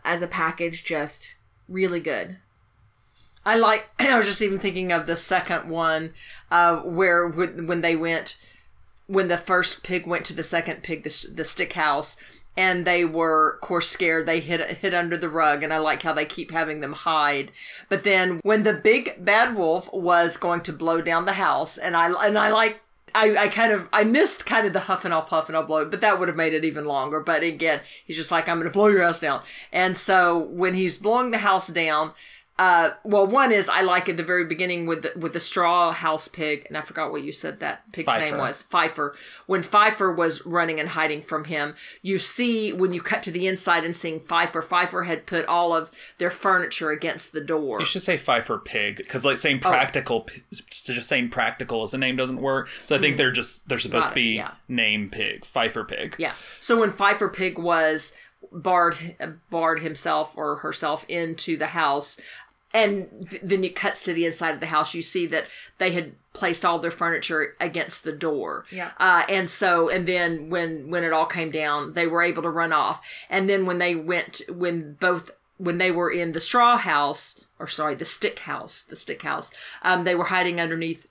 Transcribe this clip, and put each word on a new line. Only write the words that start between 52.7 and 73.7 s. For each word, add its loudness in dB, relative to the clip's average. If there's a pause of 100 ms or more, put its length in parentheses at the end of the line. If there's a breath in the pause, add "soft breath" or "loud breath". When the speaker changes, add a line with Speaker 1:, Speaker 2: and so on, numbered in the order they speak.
Speaker 3:
So 2
I 4
think 2
Speaker 2:
Mm. -8
Speaker 3:
they're 4
just, -4
they're -2
supposed 0
Speaker 2:
Got -6
Speaker 3:
to 0
Speaker 2:
it, 2
Speaker 3:
be 0
Speaker 2:
yeah. -6 (140)
Speaker 3:
name 0
pig, -6
Pfeiffer -2
pig. -8
Speaker 2:
Yeah. -4 (260 loud breath)
So 4
when 4
Pfeiffer 2
pig -4
was 2 (360 loud breath)
barred, 2 (540)
barred 0
himself -2
or -4
herself -4
into -4
the -2
house, 0 (560 loud breath)
and 0
th-, -14
then 0
it -4
cuts -2
to -4
the 0
inside -2
of -12
the -8
house, 0
you -6
see -2
that -2 (320 loud breath)
they 0
had -4 (220)
placed -2
all 2
their -2
furniture -2
against -4
the -6
door. -4
Speaker 1:
Yeah. -10
Speaker 2:
Uh, 6
and 0
so, 4
and 0
then 0
when, -4
when -2
it 0
all 4
came -4
down, -2
they 2
were 2
able 0
to -2
run 0
off. 0 (220 loud breath)
And 0
then 4
when 0